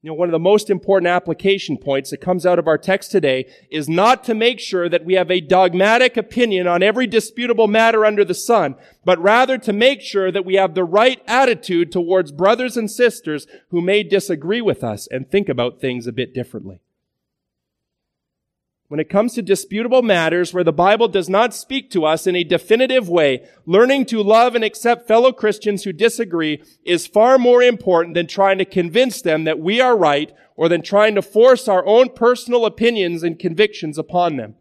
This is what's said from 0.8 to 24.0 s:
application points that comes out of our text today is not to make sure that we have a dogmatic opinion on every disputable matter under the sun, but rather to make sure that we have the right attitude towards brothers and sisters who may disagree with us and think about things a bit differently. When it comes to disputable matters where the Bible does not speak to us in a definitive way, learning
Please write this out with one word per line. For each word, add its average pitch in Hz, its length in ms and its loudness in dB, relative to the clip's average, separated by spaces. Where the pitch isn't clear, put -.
application 175 720 -2
points 139 320 -4
that 143 100 -12
comes 180 240 -4
out 180 140 2
of 160 80 -4
our 160 100 2
text 190 360 -4
today 131 340 0
is 151 180 -8
not 214 360 2
to 240 100 -4
make 214 240 0
sure 175 300 -4
that 165 160 -2
we 180 100 0
have 180 160 0
a 185 100 0
dogmatic 185 760 2
opinion 220 500 -2
on 175 160 2
every 220 240 0
disputable 226 600 -2
matter 220 360 2
under 208 200 2
the 175 100 -4
sun, 170 400 0
but 170 180 0
rather 247 360 2
to 214 140 -4
make 233 280 2
sure 190 320 -4
that 196 120 -4
we 185 100 -2
have 190 200 2
the 185 80 -2
right 214 460 0
attitude 202 640 0
towards 175 400 -2
brothers 226 440 0
and 220 140 -6
sisters 214 560 -4
who 175 120 -4
may 196 220 0
disagree 180 580 -4
with 196 220 -4
us 110 240 -8
and 131 240 -12
think 196 180 -2
about 123 320 -4
things 123 280 -6
a 120 40 -12
bit 123 220 -8
differently. 101 460 -12
When 147 120 -8
it 156 80 -8
comes 226 240 0
to 240 100 -8
disputable 220 600 0
matters 175 500 0
where 180 120 -2
the 165 60 2
Bible 202 380 2
does 175 220 -2
not 214 240 2
speak - 380 -10
to 170 120 0
us 160 220 0
in 180 100 0
a 175 80 -2
definitive 226 640 0
way, 147 400 0
learning 247 420 2